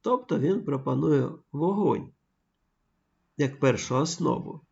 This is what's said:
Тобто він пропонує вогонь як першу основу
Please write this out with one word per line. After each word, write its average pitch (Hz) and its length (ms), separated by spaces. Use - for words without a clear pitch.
Тобто 247 380
він 190 260
пропонує 135 640
вогонь 160 600
як 139 220
першу 127 360
основу 139 640